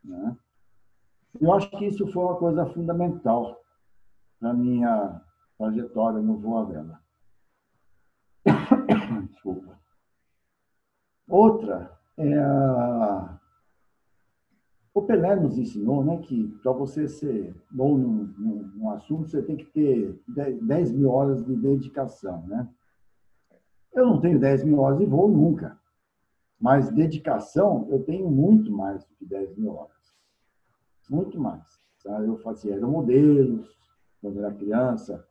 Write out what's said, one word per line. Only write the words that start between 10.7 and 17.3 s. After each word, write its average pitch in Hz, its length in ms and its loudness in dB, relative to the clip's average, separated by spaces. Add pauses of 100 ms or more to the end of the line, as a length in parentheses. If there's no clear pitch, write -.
Outra - 680 2 (180)
é 147 220 0
a... 120 1000 0 (1600)
o 202 80 0
Pelé 202 340 2
nos 135 220 0
ensinou, 120 460 -2
né, 165 140 0
que 113 300 -4 (140)
pra 127 100 0
você 139 360 -4
ser 107 460 -6 (160)